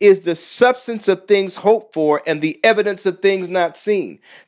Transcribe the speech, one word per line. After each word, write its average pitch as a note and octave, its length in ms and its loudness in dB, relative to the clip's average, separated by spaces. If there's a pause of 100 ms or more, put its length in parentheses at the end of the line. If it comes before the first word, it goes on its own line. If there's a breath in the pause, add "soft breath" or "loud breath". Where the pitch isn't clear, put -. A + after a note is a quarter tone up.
is G3 200 6
the E3+ 140 -4
substance A#3 720 -2
of F#3 180 -2
things G3 300 0
hoped G#3+ 360 0
for D3+ 340 0
and D3+ 140 -4
the D#3 220 -4
evidence G#3 420 0
of F3+ 160 -4
things F#3+ 280 0
not F3+ 280 -2
seen. F3+ 420 -4 (300 soft breath)